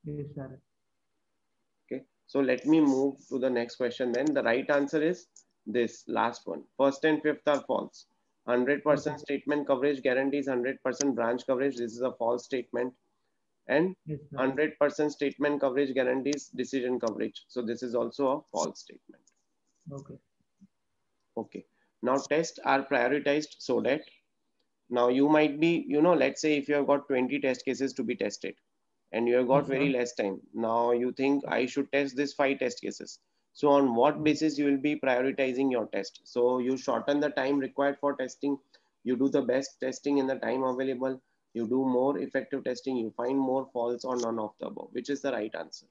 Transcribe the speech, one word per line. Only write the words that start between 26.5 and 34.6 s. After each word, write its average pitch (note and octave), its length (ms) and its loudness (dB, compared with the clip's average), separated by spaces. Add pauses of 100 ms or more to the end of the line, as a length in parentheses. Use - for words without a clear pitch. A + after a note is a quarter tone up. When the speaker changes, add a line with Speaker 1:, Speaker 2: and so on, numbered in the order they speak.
Speaker 2:
if C#3 120 -4
you D3 60 2
have C#3+ 140 2
got C#3+ 180 2
twenty B2+ 320 0
test C3 260 -2
cases C3 280 -2
to C3 100 -6
be A#2 140 -2
tested - 400 -6 (560)
and A#2 160 2
you A#2+ 80 4
have B2+ 100 4
got C#3 220 4
Speaker 1:
Yes, - 0 -
Speaker 2:
very C3+ 240 2
Speaker 1:
sir. B2 60 0
Speaker 2:
less A#2+ 180 -2
time. G2 240 -2 (120)
Now A#2 380 0
you A#2+ 220 0
think C#3 340 0
I B2 200 0
should C#3 260 -4
test C#3 240 0
this C#3+ 160 -2
five C#3 260 0
test B2 220 -4
cases. - 400 -10 (340)
So D3 140 2
on C#3 260 6
what C3+ 220 4
Speaker 1:
Yes. D3+ 80 -6
Speaker 2:
basis D3+ 340 2
you D3 60 0